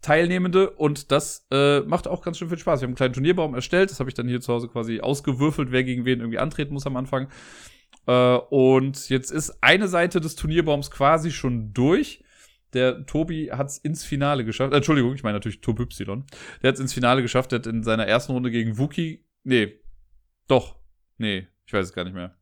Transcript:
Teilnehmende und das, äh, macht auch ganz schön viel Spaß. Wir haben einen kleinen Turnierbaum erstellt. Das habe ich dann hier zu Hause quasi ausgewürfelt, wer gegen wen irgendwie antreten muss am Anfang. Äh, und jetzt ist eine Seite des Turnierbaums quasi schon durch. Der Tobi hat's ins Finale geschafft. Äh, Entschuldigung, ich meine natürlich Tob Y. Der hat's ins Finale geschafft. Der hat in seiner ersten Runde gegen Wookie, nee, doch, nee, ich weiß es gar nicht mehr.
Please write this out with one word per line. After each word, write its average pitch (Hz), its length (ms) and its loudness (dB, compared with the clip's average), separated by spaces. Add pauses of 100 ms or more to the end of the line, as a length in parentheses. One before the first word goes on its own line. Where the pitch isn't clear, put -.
Teilnehmende 180 680 2
und 147 400 -2
das, - 400 -2
äh, 143 300 4
macht 151 260 -4
auch - 160 -6
ganz 170 140 -8
schön 170 120 -10
viel 170 100 -6
Spaß. 156 220 0
Wir 131 40 -4
haben 123 60 -4
einen 123 60 -6
kleinen 127 180 0
Turnierbaum 156 400 0
erstellt. 175 360 0
Das - 80 -14
habe 131 120 -4
ich 131 40 -12
dann 123 140 -4
hier 123 140 -2
zu 123 100 -2
Hause 120 160 -2
quasi 113 320 -4
ausgewürfelt, 139 720 0
wer 127 140 2
gegen 123 200 -4
wen 123 160 0
irgendwie 113 180 -6
antreten 147 360 -4
muss 139 120 -8
am 135 100 -4
Anfang. 135 320 -4 (800)
Äh, 120 60 2
und 131 960 4
jetzt 131 220 -2
ist 151 320 -6
eine 185 260 6
Seite 175 320 0
des 156 140 -6
Turnierbaums 151 560 0
quasi 156 400 2
schon 120 420 -4
durch. 160 520 2 (500)
Der 127 320 0
Tobi 160 460 -4
hat's 139 260 -6
ins 156 260 -6
Finale 143 400 0
geschafft. 127 300 -2
Äh, - 20 8
Entschuldigung, 139 380 2
ich 139 80 -14
meine 104 140 -2
natürlich 104 260 -8
Tob 113 180 -2
Y. 120 460 -8 (360)
Der 131 60 4
hat's 135 120 0
ins 135 120 -4
Finale 127 300 2
geschafft. 123 300 0
Der 117 80 0
hat - 60 -10
in 113 180 -4
seiner 110 220 0
ersten 120 260 0
Runde 127 180 -2
gegen 113 260 -2
Wookie, 156 480 -4 (200)
nee, 117 360 2 (680)
doch, 127 300 2 (420)
nee, 98 300 -6 (180)
ich - 60 -18
weiß 98 140 0
es - 60 -14
gar 90 120 -8
nicht 92 100 -12
mehr. 90 280 -14